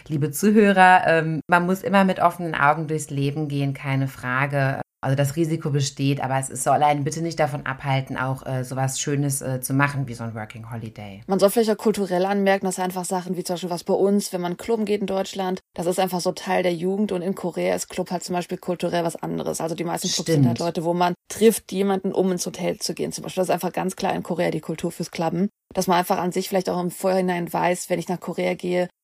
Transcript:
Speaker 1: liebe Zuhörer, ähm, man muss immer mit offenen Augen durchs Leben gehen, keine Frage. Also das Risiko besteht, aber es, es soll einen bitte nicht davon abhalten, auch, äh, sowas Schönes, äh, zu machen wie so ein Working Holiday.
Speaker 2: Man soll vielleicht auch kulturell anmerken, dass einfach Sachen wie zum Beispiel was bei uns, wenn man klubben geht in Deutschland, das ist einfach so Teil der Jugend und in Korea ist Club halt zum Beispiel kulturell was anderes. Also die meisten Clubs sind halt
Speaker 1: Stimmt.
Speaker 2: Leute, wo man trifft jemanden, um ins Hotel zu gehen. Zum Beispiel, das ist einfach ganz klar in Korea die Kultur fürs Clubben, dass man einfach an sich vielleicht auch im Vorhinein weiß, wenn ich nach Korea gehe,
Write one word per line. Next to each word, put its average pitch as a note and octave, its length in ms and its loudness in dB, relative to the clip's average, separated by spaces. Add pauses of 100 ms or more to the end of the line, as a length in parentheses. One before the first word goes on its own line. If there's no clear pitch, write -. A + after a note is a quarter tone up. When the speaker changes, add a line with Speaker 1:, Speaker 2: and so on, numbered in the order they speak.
Speaker 1:
liebe D3+ 220 0
Zuhörer, F#3+ 760 8
ähm, D#3+ 400 2
man F3 200 4
muss F#3+ 160 0
immer G3 220 4
mit F#3 160 2
offenen E3+ 340 2
Augen D3+ 340 2
durchs D3+ 220 -4
Leben C#3+ 380 -2
gehen, C#3 260 -2
keine C3+ 340 -2
Frage. C3+ 720 -2 (240)
Also C3+ 120 2
das C#3+ 180 0
Risiko D#3+ 360 0
besteht, C#3 520 0
aber C3 160 0
es, C3+ 100 -4
es - 140 -8
soll C#3 180 4
einen D3 220 4
bitte D#3 200 -4
nicht E3 180 -4
davon C#3+ 260 -2
abhalten, C3+ 500 -2
auch, C3+ 300 -4
äh, C3 160 -4
sowas C3 380 -2
Schönes, C#3+ 420 0
äh, C3 180 -4
zu C3+ 140 -4
machen C#3 320 2
wie A#2 80 -10
so A2+ 80 -10
ein A2+ 140 -8
Working A2 340 -12
Holiday. G#2+ 560 -12
Speaker 2:
Man F#3+ 140 2
soll G3 100 8
vielleicht A3 220 2
auch G3+ 40 2
kulturell F#3 480 0
anmerken, G3 420 2
dass F#3 120 -2
einfach F#3 260 -2
Sachen F3+ 320 -4
wie F3+ 60 -6
zum F#3 120 -2
Beispiel E3+ 160 -6
was E3+ 120 -4
bei F#3+ 120 0
uns, G3+ 380 2
wenn F3+ 80 -4
man F3 160 -4
klubben A3+ 280 -2
geht G3+ 160 0
in F#3+ 80 -4
Deutschland, F#3+ 500 -2 (160)
das E3+ 120 -4
ist F3+ 120 0
einfach F3+ 220 0
so F#3 100 0
Teil F#3 320 -2
der F3 100 2
Jugend F#3+ 380 -2
und F#3 120 -4
in F#3 120 -2
Korea F3+ 400 -2
ist F3 140 -6
Club - 240 -6
halt F3 100 -4
zum F3+ 120 -6
Beispiel F3 240 -4
kulturell F3 440 -2
was E3 140 -2
anderes. E3 440 -4
Also D#3+ 140 -2
die D#3 80 -6
meisten E3 260 -4
Clubs D#3+ 220 -2
sind D3 160 6
halt A#2 120 2
Speaker 1:
Stimmt. E3+ 100 -2
Speaker 2:
Leute, E3 160 -4
wo E3+ 100 2
man F3 200 2 (140)
trifft - 440 2
jemanden, G3 400 0
um F#3 180 2
ins F3+ 160 -2
Hotel F3 320 -4
zu - 160 -4
gehen. D3+ 160 -4
Zum - 140 -10
Beispiel, E3 160 -4
das F3+ 80 0
ist F3 60 2
einfach F3 180 -4
ganz F3+ 240 -4
klar F3 180 0
in E3+ 80 -4
Korea E3+ 300 -2
die E3 80 -2
Kultur E3+ 320 -6
fürs - 180 -8
Clubben, E3+ 380 0 (260)
dass F3+ 120 0
man F3+ 120 4
einfach F#3 200 2
an F3 120 -2
sich F#3 180 -4
vielleicht F#3+ 200 0
auch F3 120 -2
im F3 100 -2
Vorhinein F#3 640 0
weiß, F3 380 0
wenn F3 80 0
ich E3+ 100 -8
nach F3 120 -4
Korea F3+ 340 -2
gehe, F3+ 340 -2 (160)